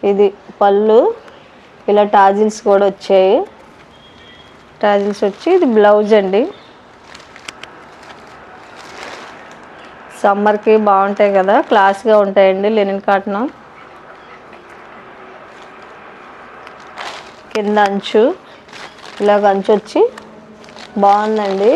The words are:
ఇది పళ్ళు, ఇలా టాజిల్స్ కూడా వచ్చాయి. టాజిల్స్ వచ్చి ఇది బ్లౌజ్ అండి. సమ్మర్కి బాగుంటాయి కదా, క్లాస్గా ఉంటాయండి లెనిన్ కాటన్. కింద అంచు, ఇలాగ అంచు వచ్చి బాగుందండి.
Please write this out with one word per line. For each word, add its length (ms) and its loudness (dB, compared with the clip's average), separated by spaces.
ఇది 160 2
పళ్ళు, 380 2
ఇలా 120 2
టాజిల్స్ 500 2
కూడా 220 2
వచ్చాయి. 440 0
టాజిల్స్ 440 -2
వచ్చి 280 -6
ఇది 120 2
బ్లౌజ్ 420 2
అండి. 220 -2
సమ్మర్కి 540 0
బాగుంటాయి 500 -2
కదా, 160 0
క్లాస్గా 540 2
ఉంటాయండి 520 0
లెనిన్ 300 -4
కాటన్. 420 -4
కింద 220 -2
అంచు, 340 -2
ఇలాగ 200 2
అంచు 220 -2
వచ్చి 260 -2
బాగుందండి. 680 0